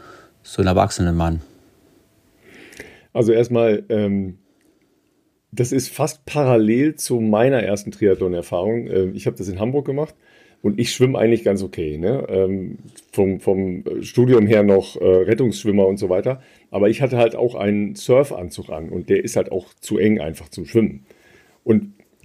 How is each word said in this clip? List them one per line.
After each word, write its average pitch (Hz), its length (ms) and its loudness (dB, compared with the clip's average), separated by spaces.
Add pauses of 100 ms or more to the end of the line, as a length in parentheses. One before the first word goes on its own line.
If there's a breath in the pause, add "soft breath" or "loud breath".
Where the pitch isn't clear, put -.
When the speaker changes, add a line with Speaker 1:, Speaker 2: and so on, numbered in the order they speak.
(420 loud breath)
Speaker 1:
zu - 200 -8
einem 92 80 2
erwachsenen 90 460 0
Mann. 82 260 -2 (1700 loud breath)
Speaker 2:
Also 117 200 2
erstmal, 113 560 4
ähm, 101 500 -2 (1120)
das 123 200 -2
ist 135 180 -2
fast - 360 -6
parallel 127 720 2
zu - 240 -4
meiner 113 420 2
ersten 101 300 -4
Triathlon-Erfahrung. 95 960 -2
Ähm, 92 260 -2
ich 101 140 -6
hab - 80 -6
das 90 120 -10
in 92 120 -8
Hamburg 131 260 -4
gemacht 143 300 -6 (480 soft breath)
und 104 160 -2
ich 123 120 -2
schwimme 127 280 0
eigentlich 113 240 2
ganz 98 180 0
okay, 80 380 -6
ne? 117 280 -2
Ähm, 95 520 -2 (320)
vom, 95 280 0
vom 95 440 -2 (180)
Studium 120 460 4
her 107 160 4
noch, 98 360 2
äh, 90 60 -2
Rettungsschwimmer 101 800 2
und 98 120 0
so 110 120 -4
weiter. 135 320 -2 (300 soft breath)
Aber 127 180 2
ich 170 120 -2
hatte 127 160 -2
halt 117 180 2
auch 117 180 -2
einen 104 420 -2
Surfanzug 123 720 -2
an 80 200 -10
und 87 200 -8
der 98 140 2
ist - 120 -6
halt - 160 -2
auch 92 240 -8
zu - 240 -6
eng 107 200 2
einfach 78 300 -10
zum 87 160 -12
Schwimmen. 110 400 -2 (580 soft breath)
Und 101 300 0 (320)